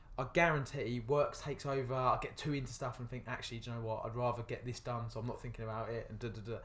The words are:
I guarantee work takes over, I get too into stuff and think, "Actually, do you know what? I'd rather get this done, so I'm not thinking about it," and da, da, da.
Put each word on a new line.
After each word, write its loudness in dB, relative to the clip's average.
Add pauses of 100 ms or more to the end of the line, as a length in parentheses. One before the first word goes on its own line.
(180)
I 0
guarantee 4
work 4
takes -4
over, 0
I 6
get -4
too 0
into 0
stuff -4
and -4
think, -6
"Actually, -4
do -6
you -2
know -2
what? 0
I'd -4
rather 2
get -4
this -2
done, -2
so -6
I'm -2
not -4
thinking -6
about -2
it," -2
and -6
da, -2
da, -6
da. -4